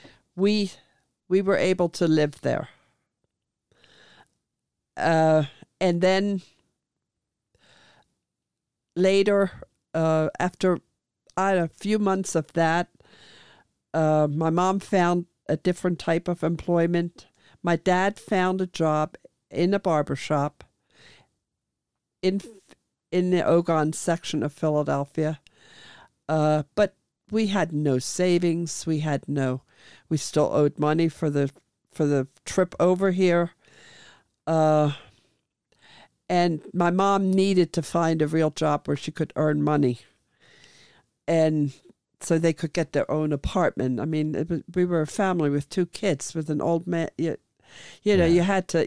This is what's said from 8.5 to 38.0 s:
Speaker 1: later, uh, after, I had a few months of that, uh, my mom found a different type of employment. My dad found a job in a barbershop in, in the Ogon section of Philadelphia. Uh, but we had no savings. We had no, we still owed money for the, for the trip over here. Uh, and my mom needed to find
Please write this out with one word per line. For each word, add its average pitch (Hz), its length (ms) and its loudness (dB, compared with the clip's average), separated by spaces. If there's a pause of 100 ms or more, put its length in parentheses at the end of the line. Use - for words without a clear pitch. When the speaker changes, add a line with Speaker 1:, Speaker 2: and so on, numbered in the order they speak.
Speaker 1:
later, 196 560 2 (440)
uh, 160 340 0 (100)
after, 180 400 -2 (580)
I 190 140 0
had 190 80 2
a 165 100 -2
few 208 300 -2
months 190 360 -2
of 160 180 -4
that, 165 360 0 (1080)
uh, 156 360 2
my 160 200 -2
mom 185 300 2
found 175 460 0 (220)
a 160 80 -2
different 175 420 -2
type 170 300 -2
of 175 140 -4
employment. 170 840 -2 (360)
My 170 140 0
dad 185 420 0
found 190 420 -2
a 185 60 -4
job 156 500 -2 (340)
in 175 240 0
a 196 60 2
barbershop 147 840 -2 (1600)
in, 190 180 -2 (720)
in 180 200 0
the 180 140 2
Ogon 160 480 2
section - 500 -4
of 147 100 -4
Philadelphia. 151 880 -2 (880)
Uh, 151 340 0 (120)
but 202 200 0 (360)
we 214 180 0
had 185 240 0
no 147 260 0
savings. 170 880 -2
We 156 140 -2
had 147 280 -4
no, 135 340 -2 (460)
we 160 80 -2
still - 360 0
owed 147 260 2
money 160 300 2
for 156 200 -4
the, 143 220 -2 (400)
for 151 160 -2
the 139 220 0 (160)
trip - 360 -2
over 185 300 2
here. 175 400 2 (960)
Uh, 156 460 2 (1400)
and 175 340 0 (100)
my 175 180 0
mom 196 400 2
needed 190 440 2
to 160 80 -2
find 165 400 0